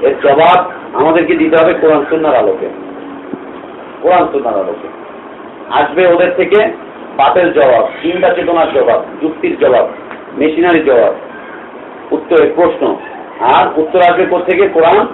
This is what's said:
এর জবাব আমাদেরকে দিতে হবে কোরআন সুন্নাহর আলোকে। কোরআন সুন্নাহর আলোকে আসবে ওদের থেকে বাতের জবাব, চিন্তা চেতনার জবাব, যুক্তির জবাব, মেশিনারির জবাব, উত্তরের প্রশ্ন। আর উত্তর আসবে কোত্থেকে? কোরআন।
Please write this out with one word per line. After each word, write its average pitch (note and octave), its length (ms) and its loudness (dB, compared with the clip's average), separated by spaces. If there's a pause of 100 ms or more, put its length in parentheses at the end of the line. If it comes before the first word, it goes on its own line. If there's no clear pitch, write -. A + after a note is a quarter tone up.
এর G#2 160 2
জবাব D#3+ 360 4 (360)
আমাদেরকে D#3+ 400 2
দিতে D#3+ 220 2
হবে D#3+ 180 4
কোরআন D#3 340 2
সুন্নাহর D#3 280 0
আলোকে। G2+ 320 0 (1300)
কোরআন F3 300 4
সুন্নাহর A2+ 280 -2
আলোকে F2+ 280 -6 (800)
আসবে D3 360 0
ওদের F3 300 4
থেকে F#3 220 2 (580)
বাতের - 360 4
জবাব, A#2+ 320 4 (180)
চিন্তা F3+ 320 0
চেতনার E3+ 400 0
জবাব, A#2 260 2 (220)
যুক্তির D#3 380 -4
জবাব, B2+ 260 4 (500)
মেশিনারির D#3 480 2
জবাব, A#2 280 4 (1000)
উত্তরের - 440 2
প্রশ্ন। E3 280 0 (580)
আর C#3+ 240 4 (120)
উত্তর E3 240 2
আসবে F3 260 4
কোত্থেকে? F3 420 0
কোরআন। F3 440 4